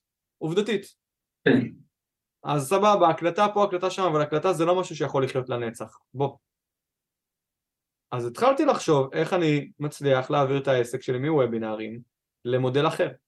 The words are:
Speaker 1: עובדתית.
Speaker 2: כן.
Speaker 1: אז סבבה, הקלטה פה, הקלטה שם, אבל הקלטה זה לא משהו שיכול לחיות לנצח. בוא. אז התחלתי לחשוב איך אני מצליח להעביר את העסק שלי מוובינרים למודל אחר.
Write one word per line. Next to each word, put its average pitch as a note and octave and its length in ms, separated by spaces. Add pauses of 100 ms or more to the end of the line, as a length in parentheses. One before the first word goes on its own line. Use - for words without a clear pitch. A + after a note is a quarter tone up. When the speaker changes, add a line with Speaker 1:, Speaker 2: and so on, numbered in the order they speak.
(380)
Speaker 1:
עובדתית. G3 480 (600)
Speaker 2:
כן. B2 140 (840)
Speaker 1:
אז D3 260
סבבה, G3 400
הקלטה E3+ 440
פה, G#3 100
הקלטה F#3 260
שם, F3+ 140
אבל D#3 180
הקלטה D3+ 320
זה D#3+ 120
לא F3+ 140
משהו F3 160
שיכול C#3+ 280
לחיות B2+ 260
לנצח. A#2 500 (140)
בוא. C3+ 240 (1700)
אז A#2+ 140
התחלתי C4 400
לחשוב D3 480
איך D#3+ 200
אני D3+ 460
מצליח C#3 520
להעביר C#3 260
את C#3 100
העסק B2 340
שלי C3 280
מוובינרים A2+ 720 (440)
למודל B2+ 420
אחר. D#3 240 (160)